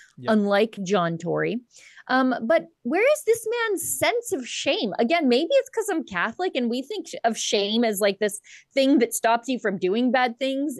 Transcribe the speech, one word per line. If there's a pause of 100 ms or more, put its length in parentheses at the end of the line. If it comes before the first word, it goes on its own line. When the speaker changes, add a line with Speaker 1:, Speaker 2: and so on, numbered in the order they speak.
(180)
Speaker 1:
Yep.
Speaker 2:
unlike
John
Tory. (480)
Um,
but (160)
where (100)
is
this (220)
man's
sense
of
shame?
Again,
maybe
it's
'cause
I'm
Catholic
and
we
think
sh-, (100)
of
shame
as,
like,
this (340)
thing
that
stops
you
from
doing
bad
things.